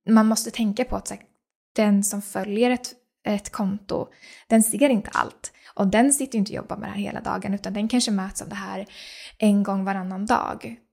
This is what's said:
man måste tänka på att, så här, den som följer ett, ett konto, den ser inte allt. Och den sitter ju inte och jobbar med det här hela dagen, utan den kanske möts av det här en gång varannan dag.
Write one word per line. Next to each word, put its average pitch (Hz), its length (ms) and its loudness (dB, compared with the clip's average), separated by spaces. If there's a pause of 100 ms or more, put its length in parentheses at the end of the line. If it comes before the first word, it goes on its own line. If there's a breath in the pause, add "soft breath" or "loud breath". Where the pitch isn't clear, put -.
man 220 180 8
måste 220 240 0
tänka 226 340 -2
på 214 100 -4
att, 190 120 -8
så - 60 -10
här, 196 100 -14 (520)
den 208 280 6
som 202 180 -4
följer 202 500 0
ett, 247 220 -4 (340)
ett 208 240 -2
konto, - 560 -4 (400 loud breath)
den 226 160 6
ser 269 260 2
inte 214 240 0
allt. - 400 -4 (220 soft breath)
Och 202 120 2
den 233 260 4
sitter 269 220 -2
ju 220 40 0
inte 196 120 -2
och - 40 -6
jobbar - 220 -8
med - 120 -10
det 196 40 -10
här 196 60 -6
hela - 220 -6
dagen, 196 320 -4
utan 202 200 -6
den 208 140 -2
kanske 240 240 0
möts 196 300 -4
av - 80 -12
det 196 60 -10
här 196 300 -10 (520 loud breath)
en 202 260 6
gång 196 220 0
varannan 190 400 -4
dag. - 500 -2 (180)